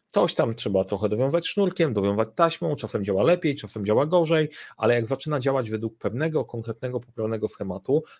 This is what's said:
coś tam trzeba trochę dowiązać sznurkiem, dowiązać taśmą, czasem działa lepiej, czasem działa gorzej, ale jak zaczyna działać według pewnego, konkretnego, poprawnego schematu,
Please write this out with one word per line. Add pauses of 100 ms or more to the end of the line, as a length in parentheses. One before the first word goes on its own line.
(120)
coś
tam
trzeba
trochę
dowiązać
sznurkiem,
dowiązać
taśmą,
czasem
działa
lepiej,
czasem
działa
gorzej, (260)
ale
jak
zaczyna
działać
według
pewnego,
konkretnego,
poprawnego
schematu, (180)